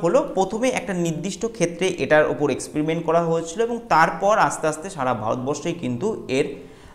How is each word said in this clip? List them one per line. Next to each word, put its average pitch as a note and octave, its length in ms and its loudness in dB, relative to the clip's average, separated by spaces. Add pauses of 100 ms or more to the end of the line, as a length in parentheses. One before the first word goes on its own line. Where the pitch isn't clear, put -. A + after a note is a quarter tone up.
হলো, - 320 4
প্রথমে G#3+ 340 2
একটা G3+ 260 -2
নির্দিষ্ট E3+ 520 -2
ক্ষেত্রে F3 420 0
এটার D3 420 4
ওপর D3 200 0
experiment D#3 560 -2
করা E3 180 4
হয়েছিল E3 360 -2
এবং A#3 280 -2
তারপর F3 500 4
আস্তে D#3+ 280 2
আস্তে D#3 240 -4
সারা B2+ 240 -2
ভারতবর্ষেই B2+ 580 -4
কিন্তু E3+ 560 -4
এর, C3+ 260 0 (400)